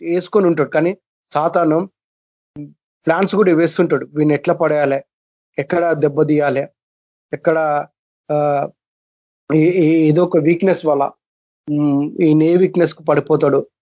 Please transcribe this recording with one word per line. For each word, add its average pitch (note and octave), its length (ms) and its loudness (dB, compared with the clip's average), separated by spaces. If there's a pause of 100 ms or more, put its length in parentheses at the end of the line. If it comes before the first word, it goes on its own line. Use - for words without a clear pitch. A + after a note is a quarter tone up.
వేసుకొని F3 440 -2
ఉంటాడు. D3+ 220 0
కానీ E3+ 280 -2 (380)
సాతాను E3 540 0 (1160)
ప్లాన్స్ F3+ 280 0
కూడా F#3 180 2
వేస్తుంటాడు, D#3+ 540 0
వీడిని D3+ 280 0
ఎట్లా D3+ 200 -2
పడేయాలి, D3 460 0 (580)
ఎక్కడ E3+ 340 -2
దెబ్బతీయాలి, D3 760 0 (640)
ఎక్కడ, D#3 540 -2 (460)
ఆ, D3 360 -2 (840)
ఏ-, D#3 180 2
ఏ-, D#3+ 360 2
ఏదో E3 160 2
ఒక F3+ 120 -2
వీక్‌నెస్ E3+ 500 0
వల్ల, C#3+ 240 0 (600)
ఉమ్, D3 520 -2
ఈయన D#3 200 4
ఏ E3+ 140 4
వీక్‌నెస్ F3 380 0
కు - 80 -20
పడిపోతాడు, D3 640 0 (160)